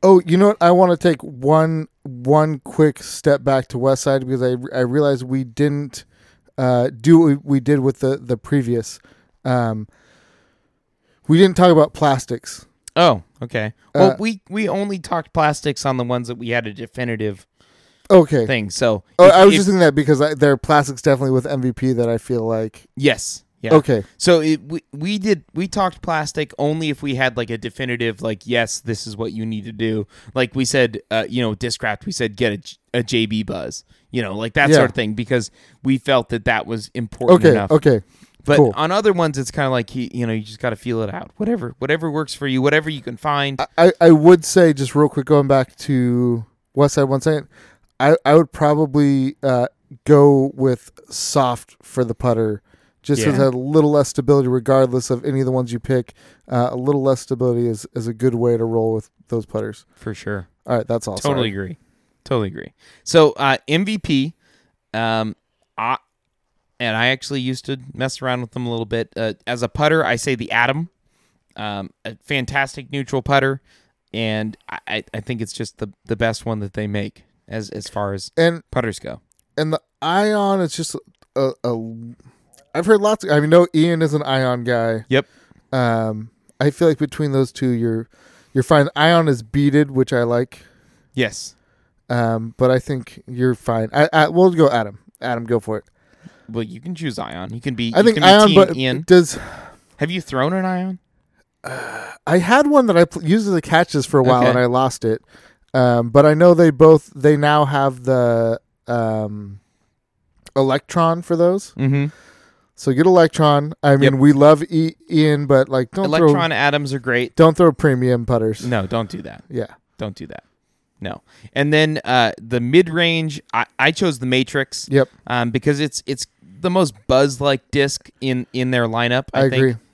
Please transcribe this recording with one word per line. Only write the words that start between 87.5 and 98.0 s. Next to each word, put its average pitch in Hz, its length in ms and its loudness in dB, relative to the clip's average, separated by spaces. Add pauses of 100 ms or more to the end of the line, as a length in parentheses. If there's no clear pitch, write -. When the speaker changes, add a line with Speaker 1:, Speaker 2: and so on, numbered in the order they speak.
Speaker 1:
two, - 180 -4
you're, 117 400 -4 (420)
you're 131 120 0
fine. 147 320 4
Ion 160 320 2
is 123 160 -2
beaded, 143 480 0
which 131 200 -2
I 120 120 0
like. 120 420 -4 (480)
Speaker 2:
Yes. - 420 -6 (540)
Speaker 1:
Um, 113 480 -4
but 127 140 2
I 127 80 2
think - 480 -12
you're 127 280 -2
fine. 113 380 -4
I, 151 180 0
I, 156 160 2
we'll 180 240 4
go 160 180 4
Atom. 110 300 -4 (220)
Atom, 120 240 -6
go 117 140 -2
for 107 180 -8
it. - 80 -12 (640)
Speaker 2:
Well, 113 140 -6
you 110 180 -14
can 170 120 -10
choose 156 240 -8
Ion. 90 360 -12
You 117 80 -12
can 131 140 -6
be, 117 180 -6
Speaker 1:
I 165 60 2